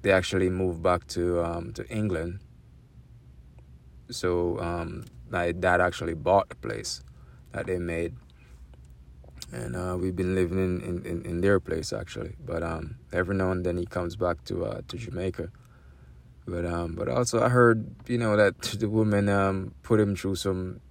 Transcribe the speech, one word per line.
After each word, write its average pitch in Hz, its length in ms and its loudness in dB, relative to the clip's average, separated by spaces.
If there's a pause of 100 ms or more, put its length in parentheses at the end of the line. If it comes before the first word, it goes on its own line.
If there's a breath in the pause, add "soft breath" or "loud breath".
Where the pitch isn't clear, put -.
they 98 100 4
actually 92 380 4
moved 90 320 -2
back 90 260 2
to, 87 360 0
um, 85 280 -4
to - 160 -10
England, 95 520 -2 (1700)
so, 87 500 0
um, 85 440 -4 (260)
my 87 200 0
dad 90 300 4
actually 85 340 0
bought 92 340 4
the - 60 -14
place 55 480 -8 (500 soft breath)
that - 140 -6
they 92 120 0
made. 85 360 -2 (1400 soft breath)
And, 60 220 -8
uh, 90 260 -4
we've 92 140 0
been 90 220 0
living 90 220 2
in, 90 240 0
in, 87 240 -6
in, 85 200 -6
in 87 140 -4
their 98 180 6
place, 80 340 -4
actually. - 520 -8
But, 82 180 -4
um, 80 340 -6 (160)
every 90 220 0
now 95 160 2
and 90 160 -2
then 87 100 0
he 87 100 -2
comes 87 300 -4
back 87 280 -2
to, 87 200 -4
uh, 57 240 -6
to - 80 -10
Jamaica. 90 520 -6 (1000 soft breath)
But, 87 200 -4
um, 85 280 -4
but - 140 -2
also 123 340 2
I 123 60 4
heard, 117 360 6 (220)
you 120 120 0
know, 107 180 2
that 101 260 6
<laughs> - 160 -6
the 107 100 0
woman, 104 400 4
um, 98 540 2
put 110 160 4
him 101 160 4
through 98 220 -2
some 92 440 -4 (100)